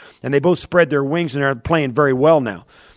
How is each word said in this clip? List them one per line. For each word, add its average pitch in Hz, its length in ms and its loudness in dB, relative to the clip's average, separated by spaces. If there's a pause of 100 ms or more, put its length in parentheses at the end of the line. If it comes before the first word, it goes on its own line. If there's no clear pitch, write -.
(240)
and 135 100 -2
they 143 60 2
both 165 180 2
spread 170 320 0
their 143 140 0
wings 147 320 -4
and 143 80 -2
are 139 100 0
playing 143 380 -2
very 139 200 2
well 147 280 4
now. 101 260 -8 (300)